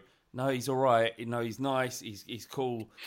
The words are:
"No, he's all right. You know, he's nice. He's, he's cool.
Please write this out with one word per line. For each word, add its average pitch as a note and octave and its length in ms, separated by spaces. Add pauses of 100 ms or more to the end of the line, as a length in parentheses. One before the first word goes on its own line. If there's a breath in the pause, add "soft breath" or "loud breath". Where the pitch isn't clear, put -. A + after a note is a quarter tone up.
(320 soft breath)
"No, B2+ 160
he's B2+ 200
all C3+ 80
right. A#2 420
You A#2 80
know, A#2+ 140
he's A2+ 180
nice. C3 400
He's, G#2 300
he's A2 180
cool. A#2+ 420 (180 loud breath)